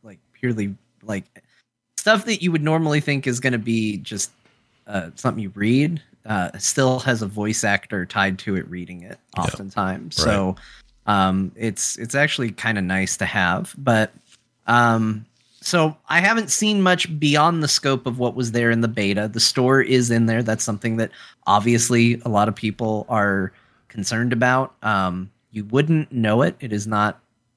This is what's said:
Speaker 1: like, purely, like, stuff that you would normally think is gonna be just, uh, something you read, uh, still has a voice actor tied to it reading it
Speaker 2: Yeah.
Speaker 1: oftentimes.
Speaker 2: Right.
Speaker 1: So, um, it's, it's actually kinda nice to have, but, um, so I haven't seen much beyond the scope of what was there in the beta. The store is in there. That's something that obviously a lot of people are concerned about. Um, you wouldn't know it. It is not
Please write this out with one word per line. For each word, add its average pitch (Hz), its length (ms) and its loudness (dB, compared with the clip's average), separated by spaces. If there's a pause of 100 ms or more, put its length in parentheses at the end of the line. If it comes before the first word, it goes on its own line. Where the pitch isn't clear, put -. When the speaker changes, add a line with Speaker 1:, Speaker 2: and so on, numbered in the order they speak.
Speaker 1:
like, 101 160 -20 (140)
purely, 107 420 -4 (280)
like, 101 400 -10 (560)
stuff 214 260 2
that 220 180 -2
you 180 80 2
would 160 120 0
normally 156 380 2
think 139 260 -2
is 120 140 -2
gonna 123 180 0
be 110 400 -2
just, - 320 -8 (560)
uh, 92 300 -6
something 117 260 -4
you 95 120 -8
read, 135 480 0 (220)
uh, 98 240 -4 (100)
still 127 420 2
has 120 200 0
a 107 60 -4
voice 107 360 -4
actor 101 440 -2
tied 98 320 0
to 98 180 -4
it 90 140 -4
reading 90 320 -12
it - 160 -18 (180)
Speaker 2:
Yeah. 92 60 -2
Speaker 1:
oftentimes. 95 760 -6
Speaker 2:
Right. - 60 -2
Speaker 1:
So, 98 320 0 (500)
um, 95 500 2
it's, 113 420 -6
it's 117 160 -10
actually 139 380 0
kinda 107 280 -2
nice 95 360 -2
to - 80 -4
have, 92 520 -2
but, 117 360 0 (560)
um, 113 580 2 (340)
so 160 360 0 (120)
I 165 120 4
haven't 208 320 2
seen 214 280 2
much 175 380 2
beyond 151 420 4
the 151 60 0
scope 135 400 0
of 123 140 -6
what 120 160 -2
was 120 160 -4
there 120 180 2
in 117 120 2
the 113 60 2
beta. 104 380 0
The 110 140 -6
store 131 420 4
is 123 300 2
in 117 140 4
there. 113 180 0
That's 113 180 -2
something 113 360 -4
that 113 120 -2 (380)
obviously 117 760 4
a - 40 -4
lot 104 200 2
of 104 60 -4
people 110 540 -4
are 98 440 0 (360)
concerned 113 440 -4
about. 127 420 2 (100)
Um, 95 440 -2 (220)
you 104 140 -10
wouldn't 147 480 0
know 113 300 2
it. 180 180 0
It 117 120 -8
is 104 140 -4
not 104 340 0 (360)